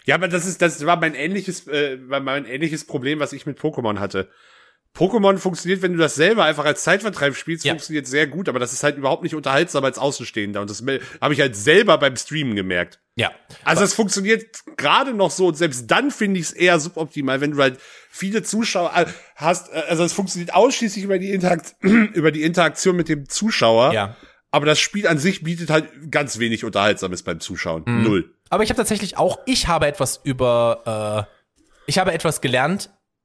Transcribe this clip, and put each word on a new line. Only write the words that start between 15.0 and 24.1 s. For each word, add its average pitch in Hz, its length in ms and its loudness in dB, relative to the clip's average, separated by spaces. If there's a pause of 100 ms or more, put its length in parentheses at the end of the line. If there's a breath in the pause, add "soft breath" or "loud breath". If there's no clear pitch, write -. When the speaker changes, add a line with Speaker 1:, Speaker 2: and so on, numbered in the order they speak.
Speaker 1:
noch 196 160 2
so 185 200 2
und 160 80 -2
selbst 127 340 -2
dann 240 180 2
finde 196 300 -2
ich's 160 120 -6
eher 175 280 4
suboptimal, 147 640 -4
wenn 147 100 0
du 143 100 0
halt 131 180 2 (300 loud breath)
viele 196 320 -4
Zuschauer, 208 540 -2
äh, 175 100 6 (300 loud breath)
hast, 175 360 0
äh, 156 160 -4
also 165 160 0
es 170 100 0
funktioniert 180 420 -4
ausschließlich 208 480 4
über 196 160 0
die 190 120 -6
Interakt-, 180 460 -2
<clears throat> - 40 -14
über 190 500 4
die 151 100 -4
Interaktion 170 540 2
mit 170 120 0
dem 147 220 -4
Zuschauer. 117 640 4
Speaker 2:
Ja. 107 220 -2 (340 loud breath)